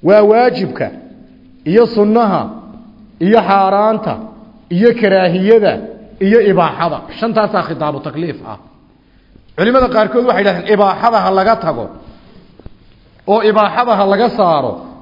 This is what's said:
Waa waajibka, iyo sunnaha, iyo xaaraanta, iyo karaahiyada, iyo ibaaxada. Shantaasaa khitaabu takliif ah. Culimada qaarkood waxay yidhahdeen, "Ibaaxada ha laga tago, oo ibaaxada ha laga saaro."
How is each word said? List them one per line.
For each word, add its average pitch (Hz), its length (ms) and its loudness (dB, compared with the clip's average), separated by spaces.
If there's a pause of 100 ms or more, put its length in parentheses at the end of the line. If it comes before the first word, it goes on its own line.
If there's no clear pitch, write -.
Waa 202 200 4
waajibka, 208 640 0 (760)
iyo 208 200 4
sunnaha, 208 560 0 (760)
iyo 208 200 4
xaaraanta, 196 760 0 (560)
iyo 190 240 2
karaahiyada, 190 800 2 (460)
iyo 202 220 4
ibaaxada. 170 560 0 (180)
Shantaasaa 214 480 -2
khitaabu 151 360 -6
takliif 151 460 -10
ah. 107 120 -16 (960)
Culimada 247 340 2
qaarkood 240 380 0
waxay 202 180 0
yidhahdeen, 185 300 0
"Ibaaxada 208 460 0
ha 185 120 -2
laga 196 240 2
tago, 139 300 -6 (1400)
oo 208 160 0
ibaaxada 214 520 0
ha 196 100 0
laga 196 240 0
saaro." 160 440 0 (280)